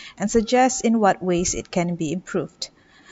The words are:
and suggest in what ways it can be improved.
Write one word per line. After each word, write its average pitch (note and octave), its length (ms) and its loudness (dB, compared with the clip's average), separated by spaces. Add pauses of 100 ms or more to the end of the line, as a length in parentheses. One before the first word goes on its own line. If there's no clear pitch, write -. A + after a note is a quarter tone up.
(160)
and G#3 140 -4
suggest B3 540 2
in A3+ 160 2
what G3 220 2
ways F3+ 320 0
it - 160 -10
can F3 260 -2
be D#3 160 -4
improved. - 580 -8 (420)